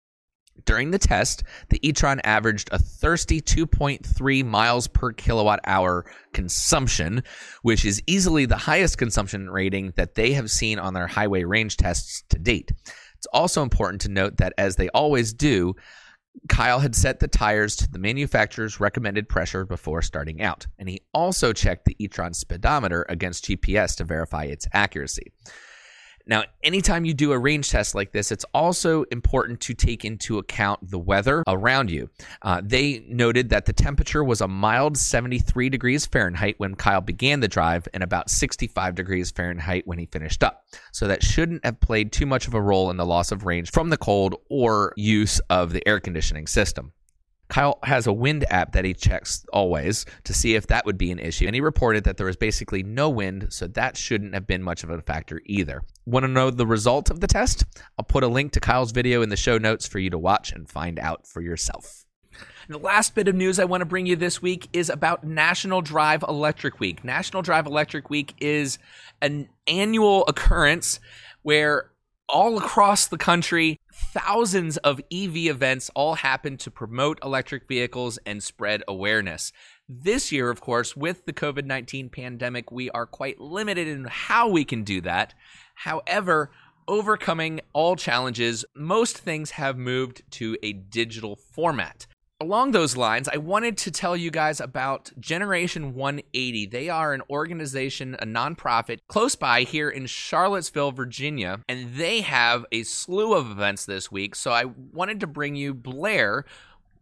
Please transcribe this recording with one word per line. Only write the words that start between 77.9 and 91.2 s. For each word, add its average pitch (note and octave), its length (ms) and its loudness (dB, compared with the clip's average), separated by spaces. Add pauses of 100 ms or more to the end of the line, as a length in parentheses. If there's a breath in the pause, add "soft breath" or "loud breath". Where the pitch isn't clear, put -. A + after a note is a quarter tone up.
and G#2 160 -8
spread G#2 460 -4
awareness. G2 640 -2 (340 soft breath)
This C#3+ 440 -2
year, C3 180 0
of A#2 100 -4
course, A#2+ 380 -4
with E3 300 -6
the D#3+ 60 -8
covid C#3+ 320 -6
nineteen C3+ 440 -8
pandemic, B2 640 -8
we B2 180 -8
are A#2 160 -6
quite C3+ 340 -10
limited F3 480 -6
in C#3 180 -8
how A3+ 440 0
we D#3+ 160 4
can A2+ 180 -4
do G2 180 -2
that. F2 340 -2 (400 soft breath)
However, D#3+ 760 -2 (380 soft breath)
overcoming F#3 720 -2 (120)
all E3 220 2
challenges, A#2+ 720 -2 (100)
most F#3+ 440 0
things D#3 320 -8
have C3+ 260 -4
moved B2+ 540 -4
to A2 320 -6
a G#2 100 -4
digital A2 640 -6